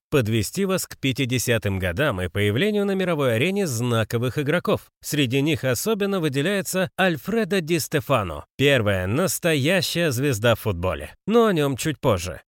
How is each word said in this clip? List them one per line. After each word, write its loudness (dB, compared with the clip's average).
подвести 0
вас -2
к -18
пятидесятым 0
годам -2
и -2
появлению 0
на -2
мировой 0
арене 0
знаковых -2
игроков. -2
Среди 0
них 0
особенно 0
выделяется -2
Альфредо 0
Ди 0
Стефано, -2
первая 4
настоящая 0
звезда 2
в -10
футболе. -4
Но 4
о 2
нем 0
чуть -4
позже. -2